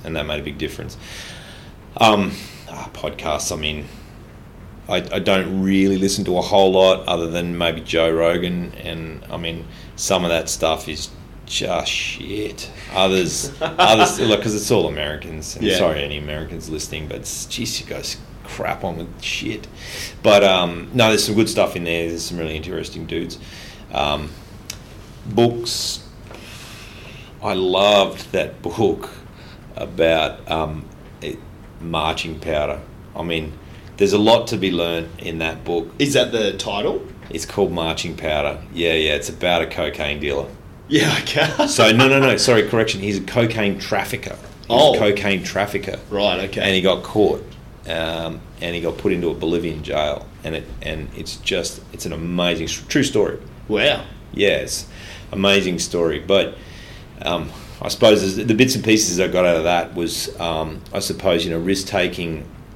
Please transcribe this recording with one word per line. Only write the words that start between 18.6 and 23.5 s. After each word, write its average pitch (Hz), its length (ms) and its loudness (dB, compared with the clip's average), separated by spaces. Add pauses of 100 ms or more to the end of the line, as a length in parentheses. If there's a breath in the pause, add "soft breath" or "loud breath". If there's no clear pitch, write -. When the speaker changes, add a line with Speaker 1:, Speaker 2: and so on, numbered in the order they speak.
Speaker 1:
on 85 140 -4
with 85 240 -12
shit. - 440 -6 (560 loud breath)
But, 101 220 10
um, 87 500 4
no, 117 140 6
there's 107 160 4
some 110 100 0
good 110 140 6
stuff - 280 2
in 87 80 -4
there. 85 240 0
There's 82 160 -4
some 87 140 -6
really 80 180 -4
interesting 80 500 -8
dudes. 78 320 -6 (540 loud breath)